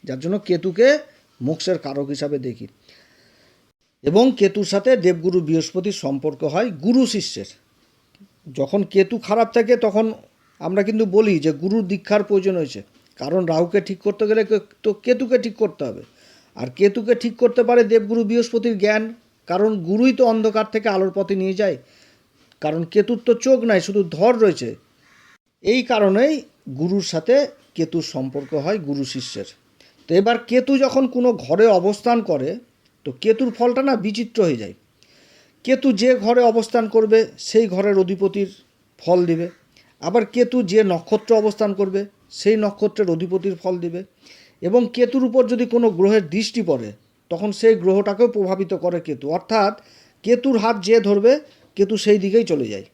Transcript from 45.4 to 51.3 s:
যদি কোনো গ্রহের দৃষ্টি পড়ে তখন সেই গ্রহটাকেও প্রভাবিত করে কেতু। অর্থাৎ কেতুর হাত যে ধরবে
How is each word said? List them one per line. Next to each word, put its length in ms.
যদি 180
কোনো 240
গ্রহের 400
দৃষ্টি 320
পড়ে 260
তখন 220
সেই 220
গ্রহটাকেও 540
প্রভাবিত 460
করে 260
কেতু। 300
অর্থাৎ 440
কেতুর 340
হাত 240
যে 180
ধরবে 320